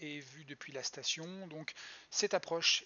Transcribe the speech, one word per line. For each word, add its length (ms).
et 200
vues 240
depuis 280
la 120
station. 640
Donc 240
cette 220
approche 540